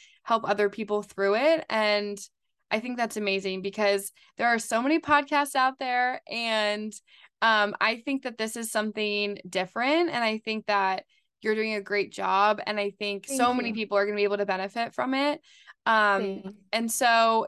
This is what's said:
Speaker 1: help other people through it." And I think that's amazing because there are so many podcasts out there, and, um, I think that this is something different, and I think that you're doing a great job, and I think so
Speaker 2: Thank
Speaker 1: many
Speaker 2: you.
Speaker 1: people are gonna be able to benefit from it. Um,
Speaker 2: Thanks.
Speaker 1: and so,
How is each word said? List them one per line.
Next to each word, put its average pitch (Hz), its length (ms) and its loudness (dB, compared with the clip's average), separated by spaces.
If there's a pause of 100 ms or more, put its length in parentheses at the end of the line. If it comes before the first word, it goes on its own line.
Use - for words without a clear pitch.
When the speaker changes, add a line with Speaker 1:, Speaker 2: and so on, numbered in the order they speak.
(240)
Speaker 1:
help 226 260 0
other 202 200 2
people 208 340 -4
through 196 340 0
it." 302 340 2
And 208 480 0 (520)
I 220 100 0
think 247 180 -6
that's 233 180 -2
amazing 196 460 -2
because 202 500 0 (240)
there 233 120 0
are 233 100 2
so 226 240 -2
many 302 180 2
podcasts 285 540 2
out 262 240 0
there, 254 420 -2 (100)
and, 214 640 -2 (480)
um, 214 400 4
I 226 240 0
think 269 200 -4
that 226 120 -8
this 220 200 -4
is 233 140 -6
something 208 680 -2 (100)
different, 247 640 0
and 240 120 -2
I 220 160 0
think 220 280 -6
that 190 380 0 (360)
you're 214 140 0
doing 220 200 -2
a 208 60 -4
great 202 320 -2
job, 196 540 2
and 214 120 -4
I 202 120 -2
think 202 380 -8
so 262 180 2
Speaker 2:
Thank 247 100 2
Speaker 1:
many 240 120 -2
Speaker 2:
you. 220 60 -4
Speaker 1:
people 208 220 -2
are 202 80 4
gonna 208 120 -2
be 202 80 2
able 202 140 2
to 202 80 -2
benefit 196 480 -4
from 254 200 -2
it. 285 260 0 (460)
Um, 208 340 4
Speaker 2:
Thanks. 196 280 -6 (240)
Speaker 1:
and 226 200 -2
so, 226 560 4